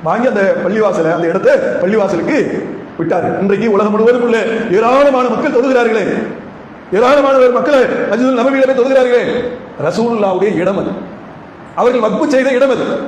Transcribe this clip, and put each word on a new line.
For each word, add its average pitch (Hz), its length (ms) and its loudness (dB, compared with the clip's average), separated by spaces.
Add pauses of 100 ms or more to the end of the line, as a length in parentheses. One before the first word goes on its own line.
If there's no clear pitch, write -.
வாங்கி 214 240 0
அந்த 196 280 0 (100)
பள்ளிவாசலை, 185 480 0
அந்த 170 140 -2
இடத்தை 190 260 2
பள்ளிவாசலுக்கு 220 840 0 (600)
விட்டார்கள். - 440 -2
இன்றைக்கு 202 300 0
உலகம் 208 200 2
முழுவதும் 233 300 2
உள்ள 233 160 0 (340)
ஏராளமான 254 580 2
மக்கள் 254 220 -2
தொழுகிறார்களே, 240 540 2 (880)
ஏராளமான 269 420 2 (180)
மக்களை 262 260 2
மஸ்ஜிதுல் 240 600 0
நபவியில 269 280 2
போய் 254 140 2
தொழுகிறார்களே, 247 420 2 (600)
ரசூலுல்லாஹ்வுடைய 202 720 0
இடம் 180 220 0
அது, - 140 -4 (840)
அவர்கள் 226 340 0
வக்ஃபு 262 180 -2
செய்த 262 240 2
இடம் 262 180 2
அது. 233 140 -2 (240)